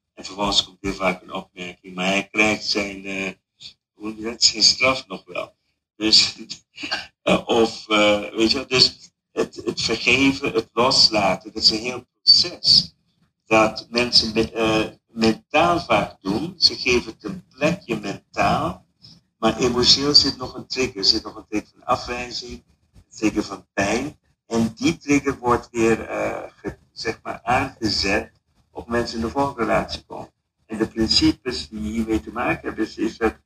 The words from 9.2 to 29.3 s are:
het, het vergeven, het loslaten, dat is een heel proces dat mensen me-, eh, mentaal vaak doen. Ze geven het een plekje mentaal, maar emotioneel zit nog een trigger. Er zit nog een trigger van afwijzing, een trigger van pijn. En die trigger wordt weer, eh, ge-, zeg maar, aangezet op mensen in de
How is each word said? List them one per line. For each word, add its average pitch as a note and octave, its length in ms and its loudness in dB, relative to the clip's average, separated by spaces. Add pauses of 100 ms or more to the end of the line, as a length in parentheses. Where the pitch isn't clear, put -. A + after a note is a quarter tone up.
het, - 240 -4
het - 260 -6
vergeven, C3+ 720 2
het - 220 -2
loslaten, G#2+ 800 2
dat A2 100 -6
is - 60 6
een A2 80 0
heel A#2+ 360 -6
proces - 800 4 (500)
dat A2 440 2
mensen A#2 440 0
me-, A2+ 180 0
eh, A2 340 0 (220)
mentaal D3+ 720 2
vaak - 420 -2
doen. B2+ 360 -4
Ze - 180 2
geven A#2 360 0
het - 120 -20
een G2+ 240 -10
plekje - 520 -2
mentaal, G#2 840 -2 (520)
maar A2+ 200 0
emotioneel C3 580 4
zit C#3+ 220 4
nog B2+ 160 -10
een - 140 -14
trigger. B2+ 300 -4
Er G2 80 -4
zit G#2+ 180 2
nog G#2 120 -14
een G#2 140 -18
trigger G#2+ 280 -4
van - 80 -20
afwijzing, A#2+ 800 -6 (300)
een - 100 -20 (120)
trigger G#2+ 280 -2
van - 300 -12
pijn. - 460 -2 (260)
En A3+ 300 0
die D#3+ 220 0
trigger C#3 400 0
wordt A#2+ 340 0
weer, A2+ 360 2
eh, G#2+ 360 -4 (180)
ge-, - 160 -10 (140)
zeg - 320 -8
maar, - 200 -10
aangezet G#2 880 -2 (400)
op F2 160 -14
mensen A#2 320 -4
in A2+ 60 -2
de A2 60 -2